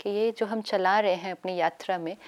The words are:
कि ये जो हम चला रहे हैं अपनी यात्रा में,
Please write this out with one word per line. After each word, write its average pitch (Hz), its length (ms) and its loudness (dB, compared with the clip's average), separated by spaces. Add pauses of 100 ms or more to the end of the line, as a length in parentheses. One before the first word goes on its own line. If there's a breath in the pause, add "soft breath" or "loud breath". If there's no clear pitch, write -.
कि 208 100 -4
ये 214 220 2
जो 220 140 -2
हम 220 160 -2
चला 196 380 2
रहे 196 140 4
हैं 180 180 -4
अपनी 185 240 -6
यात्रा 170 420 0
में, 170 180 -6 (120)